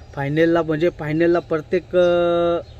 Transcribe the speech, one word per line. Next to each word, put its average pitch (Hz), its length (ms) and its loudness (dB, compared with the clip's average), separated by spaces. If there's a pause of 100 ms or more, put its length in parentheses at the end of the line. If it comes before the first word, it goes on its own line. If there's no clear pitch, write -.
(140)
फायनलला, 160 480 0
म्हणजे 160 280 -2
फायनलला 165 480 0
प्रत्येक, 165 580 -4
अ, 170 640 0 (220)